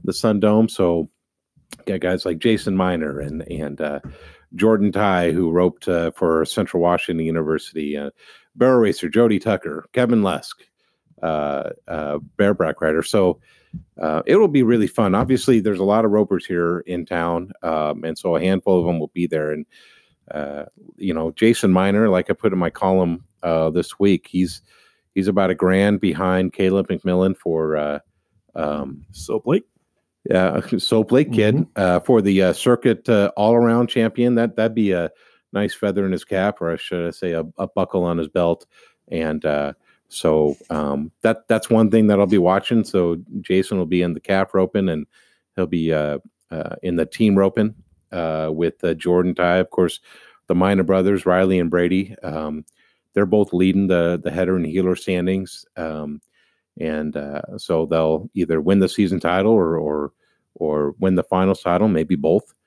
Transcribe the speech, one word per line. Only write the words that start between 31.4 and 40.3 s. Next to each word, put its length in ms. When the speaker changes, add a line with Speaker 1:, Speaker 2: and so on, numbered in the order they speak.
Speaker 2:
Mm-hmm. 220
Speaker 1:
uh, 240
for 200
the, 220
uh, 100
circuit, 560
uh, 280
all-around 520
champion. 460
That, 220
that'd 180
be 180
a 180
nice 220
feather 300
in 80
his 120
cap, 360
or 160
should 300
I 40
say 220
a, 120
a 100
buckle 360
on 140
his 100
belt. 380
And, 360
uh, 300
so, 480